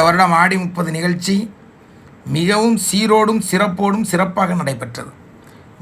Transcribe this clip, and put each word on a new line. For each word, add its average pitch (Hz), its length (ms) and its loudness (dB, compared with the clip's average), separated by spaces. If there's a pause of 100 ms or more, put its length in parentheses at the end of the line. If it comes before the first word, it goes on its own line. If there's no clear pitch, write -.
வருடம் 175 340 4
ஆடி 185 220 4
முப்பது 175 340 -4
நிகழ்ச்சி 175 380 -2 (1040)
மிகவும் 208 400 2 (100)
சீரோடும் 214 540 2 (100)
சிறப்போடும் 202 600 0
சிறப்பாக 180 520 -2
நடைபெற்றது. 123 500 -8 (720)